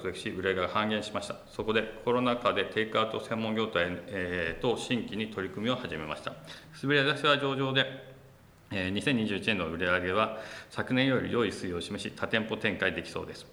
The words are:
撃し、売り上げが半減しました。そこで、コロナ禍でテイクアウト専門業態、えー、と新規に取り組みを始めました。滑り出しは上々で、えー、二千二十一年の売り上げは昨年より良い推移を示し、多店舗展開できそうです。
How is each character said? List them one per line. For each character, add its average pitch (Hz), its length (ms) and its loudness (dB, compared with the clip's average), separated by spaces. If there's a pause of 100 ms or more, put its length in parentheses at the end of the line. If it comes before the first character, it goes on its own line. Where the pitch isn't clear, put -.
撃 90 160 -4
し、 110 100 -6
売 90 140 -4
り 95 60 4
上 95 40 4
げ 90 80 0
が 87 60 2
半 107 220 0
減 107 120 0
し - 100 -8
ま 101 120 -4
し - 40 -8
た。 - 100 -8 (140)
そ 107 120 -6
こ 110 100 0
で、 - 320 0
コ 120 60 4
ロ 123 100 4
ナ 123 140 4
禍 101 180 4
で 95 120 2
テ - 160 0
イ 110 100 -2
ク 110 80 2
ア 113 60 4
ウ 113 60 -2
ト 110 80 -2
専 110 220 -2
門 110 140 0
業 110 100 2
態、 87 220 2 (220)
え 90 500 -2
ー、 - 20 -10
と 117 160 2
新 113 280 -2
規 90 120 -8
に 107 140 -4
取 95 160 -2
り - 40 -12
組 101 140 -4
み 123 60 2
を 127 40 0
始 82 220 -6
め 78 80 -6
ま 76 120 -4
し - 40 -12
た。 - 120 -8 (500)
滑 139 100 2
り 143 100 6
出 143 140 2
し 139 80 0
は 143 140 6
上 139 160 0
々 135 180 0
で、 131 140 4 (840)
え 92 200 -2
ー、 - 20 0
二 101 100 0
千 135 160 4
二 110 80 2
十 101 120 0
一 90 100 -4
年 110 100 2
の 82 120 0
売 82 80 -4
り 90 80 2
上 90 160 4
げ 90 100 0
は 107 260 2 (320)
昨 - 240 -2
年 127 140 6
よ 127 120 4
り 87 120 -2
良 117 140 4
い - 40 2
推 92 200 -4
移 87 40 -2
を 85 80 -2
示 101 280 -6
し、 - 60 -8
多 117 120 -2
店 110 200 2
舗 107 100 -2
展 101 200 0
開 92 160 2
で 82 80 -4
き - 80 -12
そ 85 140 -6
う - 20 -10
で 80 80 -12
す。 - 200 -16